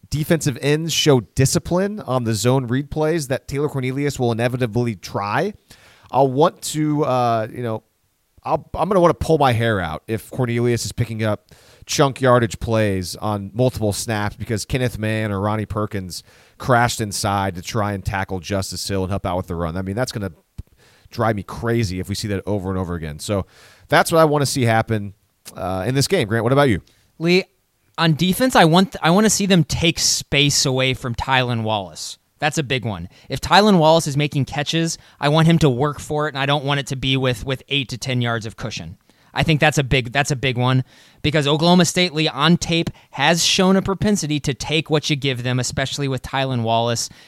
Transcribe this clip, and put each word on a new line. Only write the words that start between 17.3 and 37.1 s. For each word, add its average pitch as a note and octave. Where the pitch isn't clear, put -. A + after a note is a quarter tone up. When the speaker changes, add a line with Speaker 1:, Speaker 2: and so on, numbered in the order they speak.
Speaker 1:
to F2+
try G#2
and F#2+
tackle F#2+
Justice F#2+
Hill G2
and F#2
help G2
out F2+
with F#2
the F2+
run. E2
I F#2+
mean, F#2+
that's B2+
gonna G2
drive A2+
me G2+
crazy A2+
if F2+
we G2
see G#2
that G2+
over F#2+
and F#2+
over F2
again. D#2
So G2
that's E3
what E3
I D#3+
wanna D3
see C3
happen, A2
uh, F#2
in C3
this C3+
game. B2
Grant, A2+
what A#2+
about C#3+
you? F2+
Speaker 2:
Lee, F3
on E3
defense, F#3
I G#3
want, F3
I D3+
wanna G3+
see G3+
them F3+
take -
space -
away C3
from A#2+
Tylan B2
Wallace. G2+
That's D3+
a D#3
big A#2+
one. F#2
If C3
Tylan G3
Wallace D#3+
is C#3+
making C#3+
catches, E3
I C#3+
want D#3+
him E3+
to D#3
work C#3
for D3+
it, C#3
and -
I C3+
don't C#3+
want C#3
it C3+
to C#3
be C3